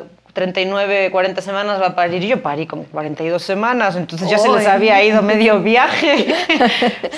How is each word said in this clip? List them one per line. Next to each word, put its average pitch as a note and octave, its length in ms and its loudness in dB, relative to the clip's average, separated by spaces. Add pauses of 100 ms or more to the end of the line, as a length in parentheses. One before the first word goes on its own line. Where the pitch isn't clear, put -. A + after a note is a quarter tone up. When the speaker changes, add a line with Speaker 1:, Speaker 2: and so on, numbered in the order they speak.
(320)
Speaker 1:
treinta F#3 280 -4
y F#3 60 -2
nueve, G3 440 0
cuarenta F#3+ 320 -2
semanas G3 380 -4
va F#3 80 2
a F3 80 -4
parir". F3 260 -2
Y G3+ 60 -4
yo B3+ 140 -2
parí D#3 240 -6
como D3+ 180 -12
cuarenta D3+ 400 -8
y E3 40 -4
dos E3+ 140 -2
semanas, G#3 540 -2
entonces F3 340 -6
ya G#3 80 4
se G#3+ 100 4
les G#3+ 160 4
Speaker 2:
Uy. - 60 0
Speaker 1:
había G3+ 320 4
ido G#3+ 200 4
medio G#3+ 380 4
viaje. C4 760 2
<laughs> B3 800 0